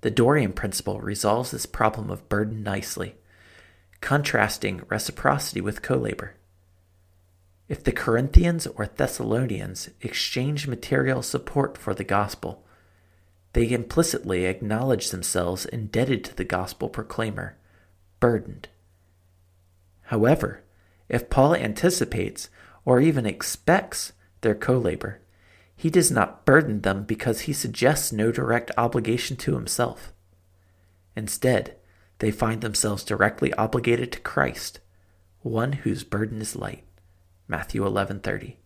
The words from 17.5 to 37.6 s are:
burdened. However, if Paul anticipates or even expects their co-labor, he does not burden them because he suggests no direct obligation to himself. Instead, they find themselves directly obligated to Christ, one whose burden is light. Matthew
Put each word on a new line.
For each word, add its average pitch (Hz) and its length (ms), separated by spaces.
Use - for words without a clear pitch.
burdened. - 500
However, - 600
if 120 220
Paul 143 260
anticipates 113 920
or 127 160
even 143 260
expects - 840
their 107 140
co-labor, 104 680
he - 160
does 175 220
not - 320
burden 131 380
them 98 200
because 110 400
he 151 100
suggests 123 600
no 110 180
direct 120 480
obligation 120 600
to - 160
himself. - 580
Instead, 113 600
they 110 100
find 110 300
themselves 107 420
directly 101 520
obligated 120 580
to - 80
Christ, - 580
one 120 300
whose 113 320
burden 107 360
is 107 140
light. - 300
Matthew 101 360